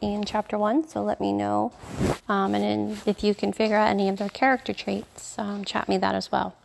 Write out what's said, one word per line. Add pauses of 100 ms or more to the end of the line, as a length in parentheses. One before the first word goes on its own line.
in
chapter
one,
so
let
me
know. (560)
Um,
and
then
if
you
can
figure
out
any
of
their
character
traits,
um,
chat
me
that
as
well. (100)